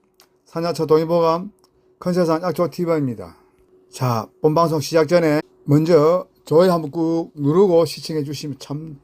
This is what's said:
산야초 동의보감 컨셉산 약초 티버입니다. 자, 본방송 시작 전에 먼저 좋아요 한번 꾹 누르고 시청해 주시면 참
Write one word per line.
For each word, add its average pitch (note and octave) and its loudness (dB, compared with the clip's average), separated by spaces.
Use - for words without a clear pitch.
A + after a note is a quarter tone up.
산야초 E3 -4
동의보감 E3 0
컨셉산 F3 0
약초 F3 -2
티버입니다. C3+ -6
자, A#2+ -4
본방송 D#3+ 2
시작 D#3 0
전에 D#3+ 2
먼저 D#3+ 2
좋아요 F3 4
한번 D#3 -4
꾹 E3 -2
누르고 E3 4
시청해 D3+ -6
주시면 D3 -10
참 D3+ -12